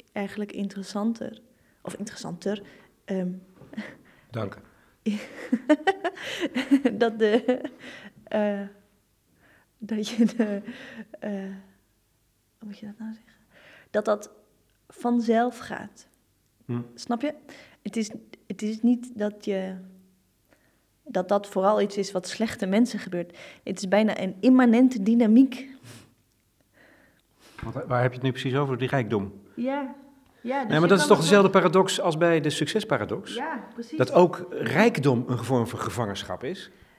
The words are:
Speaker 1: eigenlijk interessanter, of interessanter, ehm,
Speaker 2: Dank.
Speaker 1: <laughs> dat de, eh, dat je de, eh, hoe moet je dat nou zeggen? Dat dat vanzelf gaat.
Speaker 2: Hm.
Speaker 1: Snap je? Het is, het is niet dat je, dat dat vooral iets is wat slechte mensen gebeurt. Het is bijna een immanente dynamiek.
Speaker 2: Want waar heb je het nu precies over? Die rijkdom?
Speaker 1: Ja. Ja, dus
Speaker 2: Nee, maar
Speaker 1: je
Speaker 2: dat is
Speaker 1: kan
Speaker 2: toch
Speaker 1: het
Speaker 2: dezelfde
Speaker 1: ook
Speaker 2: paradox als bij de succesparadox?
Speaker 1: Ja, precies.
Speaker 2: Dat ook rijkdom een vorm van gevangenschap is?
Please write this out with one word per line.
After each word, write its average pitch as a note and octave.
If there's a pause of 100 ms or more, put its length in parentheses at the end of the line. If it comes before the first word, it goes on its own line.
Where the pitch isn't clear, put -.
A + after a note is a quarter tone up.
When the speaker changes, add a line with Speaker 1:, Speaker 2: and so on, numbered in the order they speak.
(120)
Speaker 1:
eigenlijk G#3
interessanter, G3+ (400)
of -
interessanter, G3+ (440)
ehm, F#3 (1000)
Speaker 2:
Dank. G#2+ (460)
Speaker 1:
<laughs> C4+
dat A3+
de, A#3+ (600)
eh, G#3 (1160)
dat G#3+
je A3+
de, G#3 (580)
eh, G#3 (1300)
hoe G#3+
moet G3+
je G#3
dat G#3
nou A3
zeggen? - (500)
Dat G#3+
dat G#3 (560)
vanzelf A#3+
gaat. - (580)
Speaker 2:
Hm. A#2+ (120)
Speaker 1:
Snap -
je? D4+ (480)
Het -
is, G#3+ (380)
het F#3
is G#3+
niet A#3+
dat G#3
je, F#3+ (1300)
dat F#3
dat G3+
vooral G3+
iets G3+
is F#3+
wat F#3
slechte -
mensen G#3+
gebeurt. F3 (260)
Het F#3+
is F#3+
bijna G#3
een F#3
immanente B3+
dynamiek. A#3 (2000)
Speaker 2:
Want B2+
waar B2
heb B2+
je B2
het B2+
nu C3
precies B2+
over? C#3
Die B2
rijkdom? G#2+ (220)
Speaker 1:
Ja. C4 (460)
Ja, C4
dus A#3+
Speaker 2:
Nee, D3+
maar -
Speaker 1:
je E3+
Speaker 2:
dat F3
is G3+
Speaker 1:
kan -
Speaker 2:
toch G3+
Speaker 1:
het D#3+
Speaker 2:
dezelfde G3
Speaker 1:
ook F#3+
Speaker 2:
paradox F#3
als E3
bij E3
de D3
succesparadox? D3
Speaker 1:
Ja, C4+
precies. -
Speaker 2:
Dat -
ook -
rijkdom C3+
een D#3
vorm A#2
van -
gevangenschap G#2
is? E3 (280)